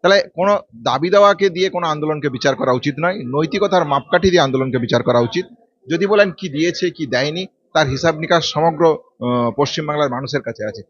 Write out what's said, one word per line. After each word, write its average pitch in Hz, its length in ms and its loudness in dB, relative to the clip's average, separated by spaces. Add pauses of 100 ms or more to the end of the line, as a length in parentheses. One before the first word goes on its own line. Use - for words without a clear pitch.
তাহলে 190 200 4 (120)
কোনো 196 240 0 (240)
দাবি 135 280 -2
দাওয়াকে 202 400 4
দিয়ে 180 180 -2
কোনো 175 180 -4
আন্দোলনকে 151 420 -4
বিচার 131 260 0
করা 131 180 0
উচিত 127 280 -2
নয়, 180 240 -2
নৈতিকতার 165 600 0
মাপকাঠি 175 460 0
দিয়ে 170 120 4
আন্দোলনকে 131 360 0
বিচার 117 240 0
করা 120 180 2
উচিত। 120 260 -2 (440)
যদি 170 160 0
বলেন 202 240 4
কি 175 180 -12
দিয়েছে 165 420 -2
কি 156 160 -8
দেয়নি, 151 400 -2 (260)
তার 151 140 2
হিসাব 156 300 0
নিকাশ 165 280 0
সমগ্র, 160 540 0 (220)
আহ, 120 360 0
পশ্চিমবাংলার 147 540 -2
মানুষের 127 320 -6
কাছে 110 220 -10
আছে। 98 260 -10